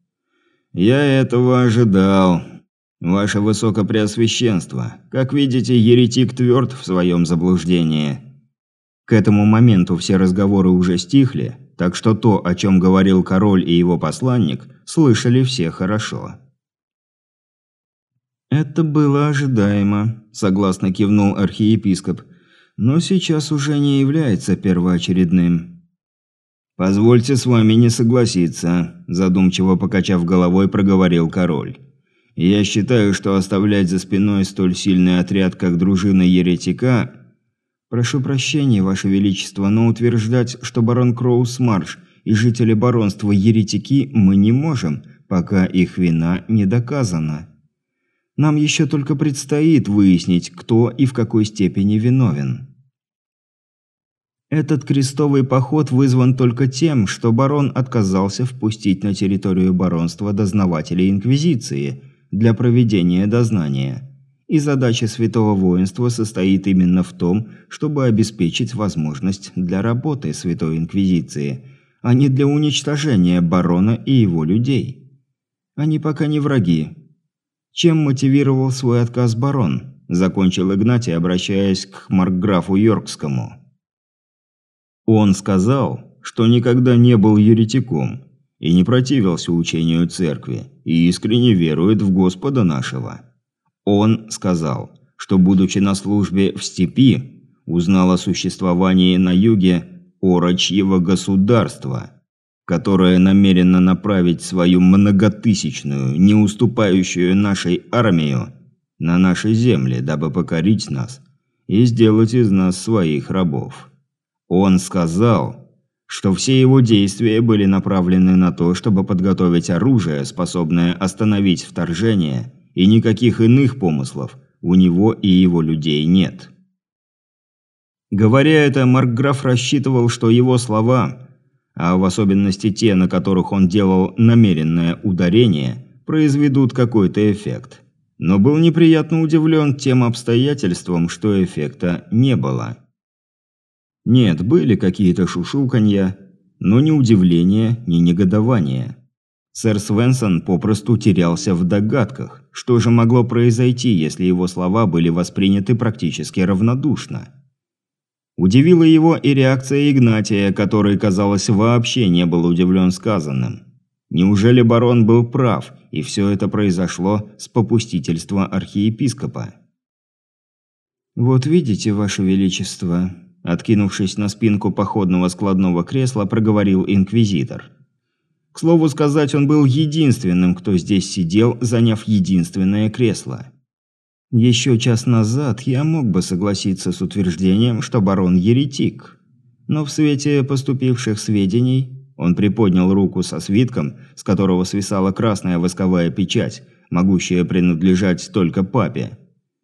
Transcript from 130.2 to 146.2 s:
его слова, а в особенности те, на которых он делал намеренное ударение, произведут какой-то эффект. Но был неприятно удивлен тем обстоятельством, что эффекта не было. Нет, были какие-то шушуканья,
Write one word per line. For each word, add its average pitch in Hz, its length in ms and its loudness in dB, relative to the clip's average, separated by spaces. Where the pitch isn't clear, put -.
его 123 280 4
слова, 110 720 -2
а 87 220 -2
в 92 80 2
особенности 98 640 0
те, 104 240 0
на 92 140 2
которых 92 420 -2
он 95 160 2
делал 95 500 0
намеренное 85 880 2
ударение, 90 800 0
произведут 143 640 0
какой-то 107 600 0
эффект. - 500 -10
Но 92 200 0
был 143 200 4
неприятно 160 640 4
удивлен 156 520 2
тем 127 300 2
обстоятельством, 117 1040 -2
что 101 340 -2
эффекта 82 720 -6
не 123 240 2
было. 62 420 -6
Нет, 101 400 2
были 143 300 2
какие-то 92 500 0
шушуканья, 101 920 -2